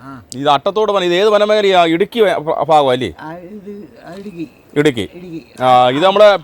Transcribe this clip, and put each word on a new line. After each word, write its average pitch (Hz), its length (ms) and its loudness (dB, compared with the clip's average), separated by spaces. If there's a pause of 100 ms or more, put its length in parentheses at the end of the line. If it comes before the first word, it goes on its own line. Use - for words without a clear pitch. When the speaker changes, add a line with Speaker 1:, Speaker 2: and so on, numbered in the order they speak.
Speaker 1:
ആ. 131 140 -18 (180)
Speaker 2:
ഇത് 143 160 -2
അട്ടത്തോട് 202 360 -2
വനം. 190 160 0
ഇത് 175 60 0
ഏത് 202 200 2
വനമേഖലയാ? 208 500 2 (100)
ഇടുക്കി 196 260 -2
വ-, 180 260 2
ഭ-, - 240 -2
ഭാഗം 147 240 4
അല്ലേ? 113 160 -4 (100)
Speaker 1:
ആ, 156 140 -14
ഇത് 185 360 -18 (500)
ഇടുക്കി. 175 260 -12 (340)
Speaker 2:
ഇടുക്കി. 127 260 0 (120)
Speaker 1:
ഇടുക്കി. 175 240 -16 (200)
Speaker 2:
ആ, 127 340 4
ഇത് 156 120 -2
നമ്മുടെ 202 360 6